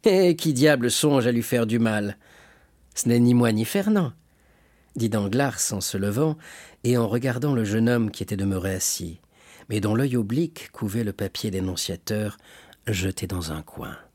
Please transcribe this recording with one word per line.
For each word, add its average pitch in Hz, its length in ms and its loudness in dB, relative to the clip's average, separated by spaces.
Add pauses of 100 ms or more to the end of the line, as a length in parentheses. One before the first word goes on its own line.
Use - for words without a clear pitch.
« - 0 -
Et 185 320 6
qui 160 180 0
diable 127 380 4
songe 143 340 2
à 123 60 4
lui 117 100 2
faire 117 240 0
du 113 140 0
mal ? 107 400 0 (760)
Ce - 160 -2
n'est 120 100 4
ni 120 140 6
moi 120 180 4
ni 110 140 0
Fernand », 196 480 0 (840)
dit 113 140 0
Danglars 110 480 0 (140)
en 98 100 -4
se - 160 -6
levant 123 400 0 (460)
et 123 140 2
en 117 100 2
regardant 123 480 -2
le 113 80 0
jeune 110 260 2
homme 117 220 2
qui - 100 -12
était 98 160 -6
demeuré 95 380 -2
assis, 87 440 -6 (500)
mais 104 100 -2
dont 104 160 0
l'œil 123 220 0
oblique 120 540 -4
couvait 113 320 -4
le 104 100 -4
papier 104 360 -6
dénonciateur 95 880 -6 (480)
jeté 95 400 -4
dans 90 280 -6
un 78 100 -8
coin. - 340 -14 (180)